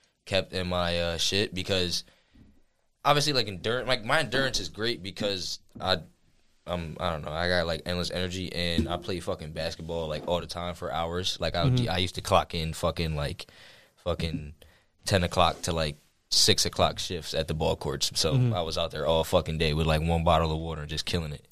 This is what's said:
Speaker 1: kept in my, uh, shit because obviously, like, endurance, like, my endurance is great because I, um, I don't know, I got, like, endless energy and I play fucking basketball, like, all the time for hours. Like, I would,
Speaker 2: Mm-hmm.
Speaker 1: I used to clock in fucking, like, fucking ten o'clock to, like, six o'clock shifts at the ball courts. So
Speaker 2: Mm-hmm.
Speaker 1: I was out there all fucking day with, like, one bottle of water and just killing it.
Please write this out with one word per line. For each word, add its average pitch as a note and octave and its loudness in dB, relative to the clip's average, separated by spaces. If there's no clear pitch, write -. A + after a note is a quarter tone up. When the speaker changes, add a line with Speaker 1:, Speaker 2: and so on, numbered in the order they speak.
Speaker 1:
kept - 0
in F#2 -2
my, F2 0
uh, E2+ -2
shit G2 2
because F2+ 0
obviously, D3 4
like, A#2+ 0
endurance, A2 -2
like, A#2+ 0
my C#3+ 2
endurance B2+ 0
is F2+ -6
great G#2+ -4
because F#2+ -4
I, F#2 2
um, E2+ -4
I F2 -2
don't D2+ -6
know, D2+ -6
I E2+ 0
got, F2 2
like, E2 -4
endless F2 -2
energy F2+ -4
and E2+ 0
I F2 -2
play F2+ -6
fucking E2 -6
basketball, D#2+ -6
like, D2+ -6
all E2+ 2
the E2 -8
time F2 -8
for F2 -6
hours. E2+ -2
Like, E2 -2
I E2+ 2
would, B2 4
Speaker 2:
Mm-hmm. B2 2
Speaker 1:
I F2+ 0
used F#2 0
to - -6
clock F2 4
in E2 -2
fucking, D#2+ 0
like, - -4
fucking D#2+ -4
ten F#2 4
o'clock E2+ 4
to, F2 -2
like, D#2 -2
six - 4
o'clock D#2 2
shifts - -6
at D#2+ 0
the D#2+ -2
ball D#2+ 0
courts. D2 -4
So E2 2
Speaker 2:
Mm-hmm. B2 4
Speaker 1:
I F2+ 0
was D#2+ -4
out E2 0
there D2+ -4
all D#2+ 4
fucking E2 2
day D#2 4
with, D#2 2
like, D#2 4
one E2 2
bottle E2 4
of D#2 0
water D#2+ -6
and D2+ -10
just D#2 -4
killing D#2+ -2
it. - -14